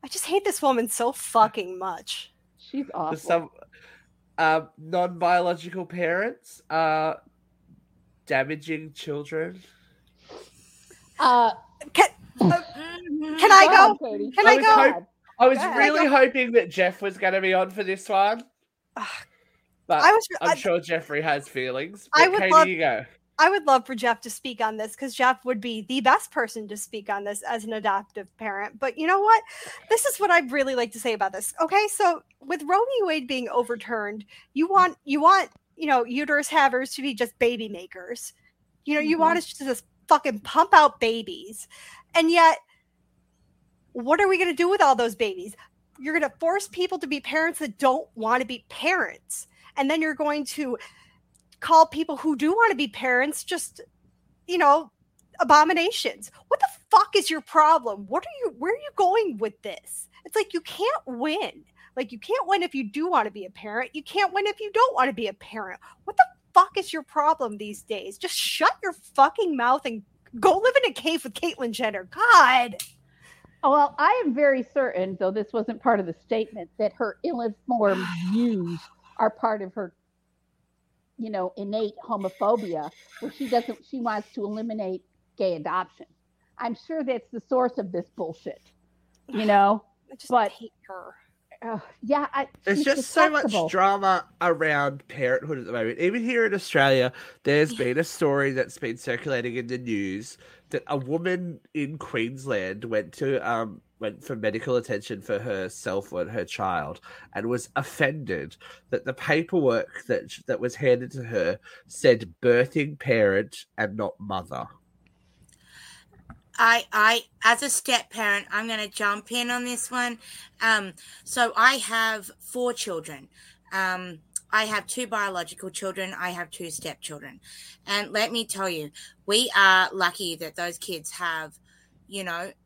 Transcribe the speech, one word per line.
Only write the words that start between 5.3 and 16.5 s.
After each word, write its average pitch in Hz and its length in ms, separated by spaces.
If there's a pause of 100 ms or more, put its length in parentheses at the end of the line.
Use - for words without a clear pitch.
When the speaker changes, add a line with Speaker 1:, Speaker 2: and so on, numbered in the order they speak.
Speaker 3:
parents 180 840
are 156 520 (1040)
damaging 151 680
children? 156 680 (1600)
Speaker 2:
Uh, 240 320 (420)
Speaker 1:
Can, 403 140 (340)
uh, 339 200
Speaker 4:
Mm-hmm. 311 760
Speaker 1:
can 381 140
I 392 160
Speaker 2:
Go 349 40
Speaker 1:
go? 392 140
Speaker 2:
ahead, 415 120 (220)
Katie. 214 120
Speaker 1:
Can 392 160
Speaker 3:
I - 40
Speaker 1:
I - 40
Speaker 3:
was 277 100
Speaker 1:
go? 440 100
Speaker 3:
hope-, 269 320 (320)
I 247 80
was 262 120
Speaker 2:
Go 294 60
ahead. 320 120
Speaker 3:
really 302 220
Speaker 1:
Can 311 80
I - 20
go? 277 160
Speaker 3:
hoping 254 280